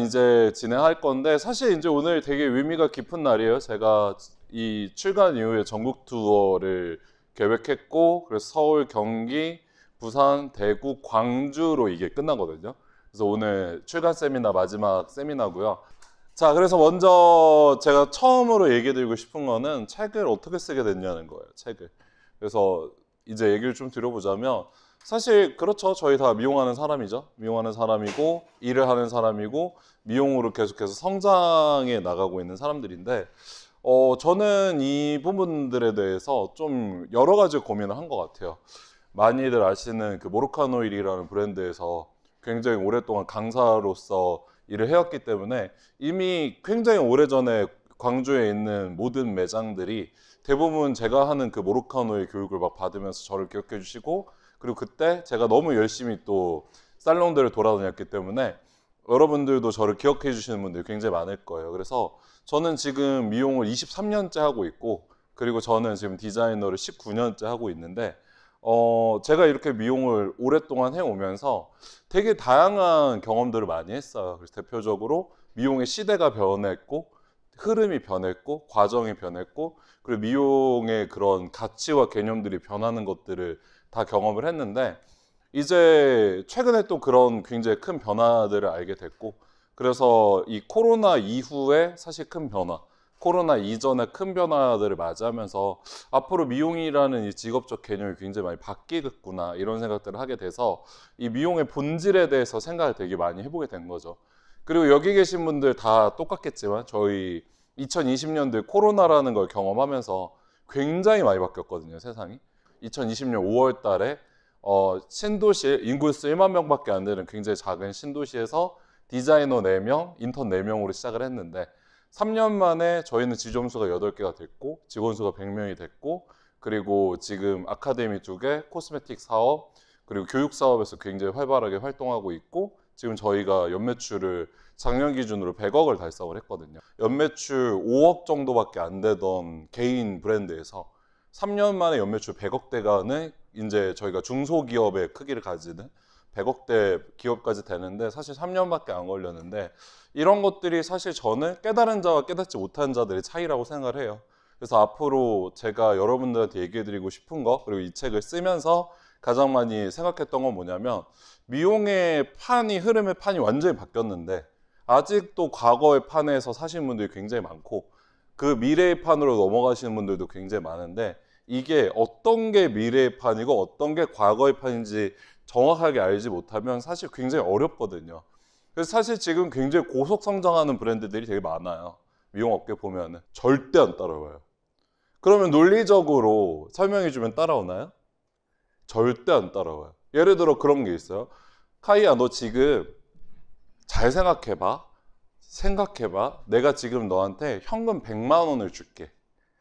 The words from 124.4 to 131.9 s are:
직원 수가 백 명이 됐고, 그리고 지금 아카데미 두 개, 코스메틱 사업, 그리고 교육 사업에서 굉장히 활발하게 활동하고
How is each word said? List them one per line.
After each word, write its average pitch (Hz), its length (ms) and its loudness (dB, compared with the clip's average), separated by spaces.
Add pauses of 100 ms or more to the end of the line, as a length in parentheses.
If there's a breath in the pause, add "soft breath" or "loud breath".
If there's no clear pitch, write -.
직원 110 260 -4
수가 101 180 -4
백 98 160 -12
명이 101 260 -8
됐고, 139 540 -12 (320 soft breath)
그리고 101 580 0
지금 98 500 -4
아카데미 113 540 -4
두 92 160 -12
개, 143 320 -4
코스메틱 151 500 -12
사업, 120 540 -2 (320 soft breath)
그리고 101 200 -6
교육 143 280 -2
사업에서 123 420 0
굉장히 98 360 -6
활발하게 127 440 -2
활동하고 120 560 -6